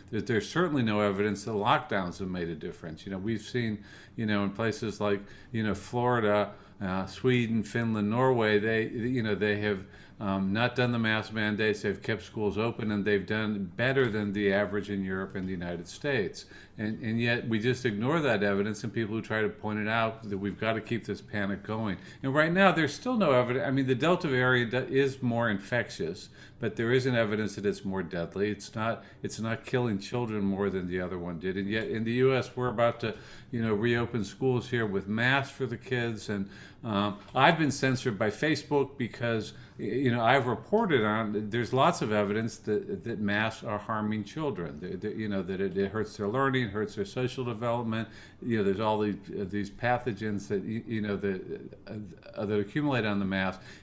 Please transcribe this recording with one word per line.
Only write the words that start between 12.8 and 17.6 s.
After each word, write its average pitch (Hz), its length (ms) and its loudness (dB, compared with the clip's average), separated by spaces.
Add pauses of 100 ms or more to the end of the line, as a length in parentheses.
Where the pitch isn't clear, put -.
and 101 140 0
they've 98 220 2
done 107 500 -2
better 131 320 2
than 104 240 -2
the 101 180 2
average 101 380 0
in 98 160 -2
Europe 95 300 -4
and 92 120 -4
the 92 60 -6
United 87 340 -6
States. 127 600 -4 (320)
And, 110 240 -4
and 113 180 0
yet 120 280 0
we 110 100 2
just 123 260 0